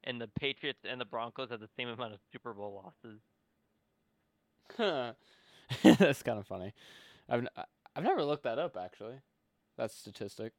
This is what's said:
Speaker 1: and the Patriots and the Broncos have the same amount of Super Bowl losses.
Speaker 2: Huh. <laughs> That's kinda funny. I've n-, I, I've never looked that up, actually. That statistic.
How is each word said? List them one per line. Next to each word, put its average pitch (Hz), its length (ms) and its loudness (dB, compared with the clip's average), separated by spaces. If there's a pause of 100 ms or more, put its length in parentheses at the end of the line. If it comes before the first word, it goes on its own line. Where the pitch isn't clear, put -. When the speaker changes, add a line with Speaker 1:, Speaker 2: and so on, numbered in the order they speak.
Speaker 1:
and 123 160 -4
the 113 80 -6 (120)
Patriots 139 440 -4
and 127 160 -6
the 123 40 -2
Broncos 117 460 -6
have 113 100 -8
the 107 160 -14
same 123 120 -4
amount 117 260 -6
of 95 60 -18 (120)
Super 120 220 -10
Bowl 101 280 -10
losses. 107 380 -18 (1600)
Speaker 2:
Huh. 143 360 0 (720)
<laughs> - 160 12
That's 156 240 6
kinda 110 200 -2
funny. 95 320 -8 (540)
I've 120 120 2
n-, 120 160 -4
I, - 80 -8 (300)
I've 147 100 -4
never 285 200 4
looked 147 200 0
that 117 140 0
up, 175 180 -2
actually. 104 440 -10 (560)
That 113 160 -2
statistic. 107 680 -8